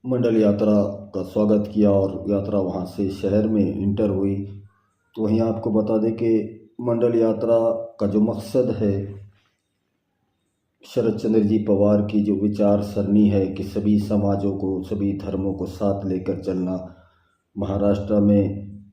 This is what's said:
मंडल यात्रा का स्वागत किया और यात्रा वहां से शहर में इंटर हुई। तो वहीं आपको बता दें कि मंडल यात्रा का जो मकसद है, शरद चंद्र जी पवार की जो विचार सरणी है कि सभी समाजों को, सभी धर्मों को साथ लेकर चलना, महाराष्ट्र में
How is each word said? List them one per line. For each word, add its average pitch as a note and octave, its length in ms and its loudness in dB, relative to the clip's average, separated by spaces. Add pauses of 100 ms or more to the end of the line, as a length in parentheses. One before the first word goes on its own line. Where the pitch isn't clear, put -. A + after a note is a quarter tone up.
मंडल A#2+ 300 2
यात्रा G#2+ 360 4 (380)
का F#2 140 -6
स्वागत G#2 500 0
किया G#2 160 4
और G2 400 0
यात्रा G2+ 300 -2
वहां F#2 260 -4
से G2 240 -4
शहर G#2 380 0
में G#2 160 2
इंटर G#2 460 0
हुई। G2 240 0 (840)
तो A2 60 -4
वहीं A2 180 2
आपको A2+ 320 -2
बता A2 260 0
दें A2 160 0
कि A#2 160 -2 (500)
मंडल A#2 340 0
यात्रा A2+ 420 2 (440)
का G#2 60 0
जो G#2 160 2
मकसद A#2 500 0
है, G#2 200 0 (1900)
शरद A2+ 340 -2
चंद्र A2 240 2
जी G#2+ 220 2
पवार G#2 380 4
की G#2 180 0
जो G2+ 140 2
विचार G#2 500 2
सरणी G2+ 440 2
है G2 200 2
कि F#2+ 160 -6
सभी G#2 360 0
समाजों G2+ 560 0
को, F#2+ 260 -4
सभी G2 360 -4
धर्मों F#2+ 360 -4
को F2+ 140 -6
साथ G2 360 -2
लेकर F#2 380 -4
चलना, F#2 340 -4 (800)
महाराष्ट्र G2+ 640 0
में G2+ 640 0 (100)